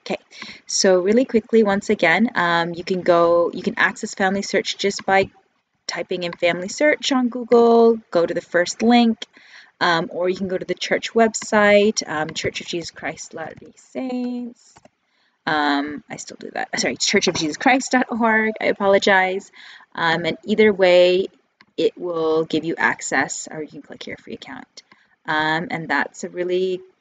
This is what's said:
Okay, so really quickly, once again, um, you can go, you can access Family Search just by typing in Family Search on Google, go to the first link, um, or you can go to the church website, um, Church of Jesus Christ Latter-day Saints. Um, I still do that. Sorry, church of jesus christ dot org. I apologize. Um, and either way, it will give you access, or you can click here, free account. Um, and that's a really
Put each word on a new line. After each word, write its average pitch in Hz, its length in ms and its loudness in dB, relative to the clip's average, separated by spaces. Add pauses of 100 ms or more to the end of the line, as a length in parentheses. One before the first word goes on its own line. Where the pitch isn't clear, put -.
Okay, - 180 -10 (480)
so 185 340 2
really 214 240 2
quickly, 226 380 2
once 202 260 0
again, 202 460 2
um, 170 400 0
you 175 100 -10
can 185 160 -4
go, 170 540 4
you 180 80 -10
can - 160 -6
access 196 360 -2
Family 196 280 -2
Search - 340 -4
just - 300 -4
by 196 240 2 (560)
typing 180 380 -8
in 170 80 -6
Family 175 360 -2
Search 302 420 0
on 254 180 2
Google, 233 680 4 (140)
go 170 160 2
to 170 80 -4
the 170 80 -6
first - 400 -2
link, 233 420 4 (560)
um, 170 320 0
or 170 160 -4
you 185 80 -2
can 190 120 -6
go 185 100 -4
to 170 60 -8
the 180 100 -6
church - 380 -4
website, 208 960 2
um, 156 220 -4
Church - 300 -6
of - 60 -14
Jesus 170 240 -8
Christ - 440 -12
Latter-day - 420 -14
Saints. 247 1000 -10 (720)
Um, 147 600 -2
I - 80 -14
still - 240 -18
do - 140 -14
that. - 260 -6
Sorry, 139 160 -2
church - 320 0
of 170 60 -2
jesus 156 240 -6
christ 262 340 2
dot 254 180 2
org. 220 480 0
I - 100 -4
apologize. 196 840 2 (420)
Um, 165 300 -2
and 165 180 -4
either 214 300 2
way, 180 540 6 (500)
it - 220 -2
will 160 480 -2
give 156 180 -4
you 165 140 -4
access, 135 720 -4
or 156 120 -12
you 147 60 -14
can - 140 -20
click - 220 -20
here, - 120 -14
free - 160 -18
account. - 500 -18 (440)
Um, 156 440 -2
and 165 160 -8
that's - 380 -4
a 180 60 -10
really 180 500 -4 (200)